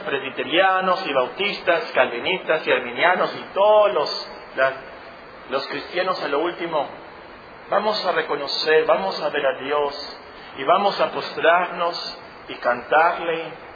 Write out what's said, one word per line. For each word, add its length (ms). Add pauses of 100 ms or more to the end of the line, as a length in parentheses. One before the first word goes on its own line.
presbiterianos 1080
y 60
bautistas, 800
calvinistas 760
y 40
arminianos 600
y 200
todos 400
los, 380 (260)
la-, 160 (760)
los 180
cristianos 560
a 40
lo 120
último, 460 (840)
vamos 360
a 60
reconocer, 760
vamos 360
a 80
ver 160
a 140
Dios 600 (380)
y 80
vamos 340
a 120
postrarnos 1080 (300)
y 60
cantarle 920 (300)